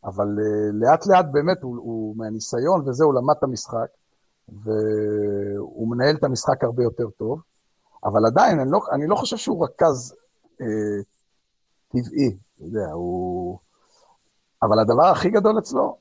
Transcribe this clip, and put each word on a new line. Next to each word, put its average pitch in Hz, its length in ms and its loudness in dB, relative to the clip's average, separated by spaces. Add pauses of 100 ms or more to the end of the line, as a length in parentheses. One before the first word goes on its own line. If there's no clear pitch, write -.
אבל, 101 220 -2
אה, 107 460 0
לאט 123 340 4
לאט 185 260 6
באמת, 151 300 0
הוא, 123 140 -8
הוא 110 400 -8
מהניסיון 123 720 -2
וזה, 131 160 2
הוא 147 100 4
למד 131 240 2
את - 40 -2
המשחק, 120 440 -6 (640)
והוא 107 1400 -2
מנהל 127 280 2
את 151 80 0
המשחק 131 400 0
הרבה 120 180 0
יותר 117 280 -2
טוב. 123 300 -6 (640)
אבל 104 220 2
עדיין, 156 340 4
אני 131 100 0
לא, 190 100 2 (120)
אני 147 140 -2
לא 190 80 2
חושב 240 220 -4
שהוא 170 280 -2
רכז, 135 500 0 (460)
אה, 104 420 -4 (840)
טבעי, 123 480 0 (200)
אתה - 80 -20
יודע, 95 280 -6
הוא... 90 640 -6 (1040)
אבל 107 160 4
הדבר 117 280 4
הכי 180 240 4
גדול 220 280 4
אצלו - 420 -2